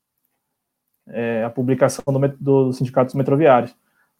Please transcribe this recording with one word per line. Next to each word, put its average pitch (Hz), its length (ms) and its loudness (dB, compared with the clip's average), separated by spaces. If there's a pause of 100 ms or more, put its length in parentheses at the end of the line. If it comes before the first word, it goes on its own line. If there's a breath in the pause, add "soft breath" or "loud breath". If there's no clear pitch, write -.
(1080)
é, 117 340 -6
a 117 80 -4
publicação 131 560 -2
do 135 140 -2
met-, 139 180 -2
do 135 340 2
Sindicato 127 340 -2
dos - 80 -10
Metroviários. 135 600 2 (460)